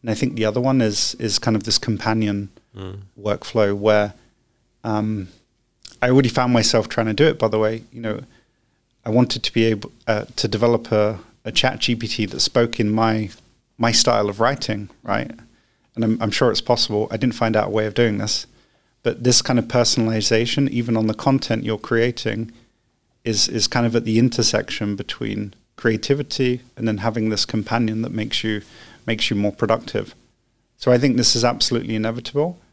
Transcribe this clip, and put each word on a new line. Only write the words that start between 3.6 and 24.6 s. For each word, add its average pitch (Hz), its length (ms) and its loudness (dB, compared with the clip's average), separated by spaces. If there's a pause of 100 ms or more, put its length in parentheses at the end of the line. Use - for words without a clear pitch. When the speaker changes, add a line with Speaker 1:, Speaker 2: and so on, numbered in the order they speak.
Speaker 1:
where, 104 380 2 (720)
um, 107 440 -4 (720)
I 123 100 2
already 131 180 6
found 123 240 2
myself 113 360 2
trying 113 200 -2
to 107 60 -2
do 147 120 4
it, - 120 0
by 113 100 2
the 107 100 0
way. 110 320 0
You 123 100 -18
know, 107 200 -6 (840)
I 107 60 -6
wanted 120 320 2
to - 100 -4
be 113 120 4
able, 110 260 0 (160)
uh, 110 200 0 (100)
to - 100 -2
develop 117 460 2
a, 107 260 2 (260)
a 110 60 -6
Chat - 300 0
G 117 160 0
P 113 100 -6
T 104 200 -2
that - 140 -8
spoke 117 380 2
in 104 120 2
my, 110 400 0 (480)
my 117 120 2
style 110 380 2
of 98 100 -6
writing, 110 520 -2 (120)
right? 107 300 -2 (640)
And 113 100 -2
I'm, 113 180 0
I'm 110 80 -2
sure 120 220 2
it's 101 80 -2
possible. 107 500 0
I 110 60 -6
didn't 120 180 0
find 110 220 0
out 101 120 2
a - 20 -6
way 107 160 0
of 107 80 -6
doing 110 240 2
this. - 280 -4 (560)
But 120 220 -2
this 123 180 4
kind 123 160 2
of 113 60 0
personalization, 117 1040 2
even 117 280 -2
on 110 120 2
the 110 60 -2
content 131 500 0
you're 107 140 -2
creating, 113 760 -2 (720)
is, 107 240 0
is 107 180 0
kind 120 200 0
of 113 100 0
at 117 80 2
the 110 140 2
intersection 110 760 0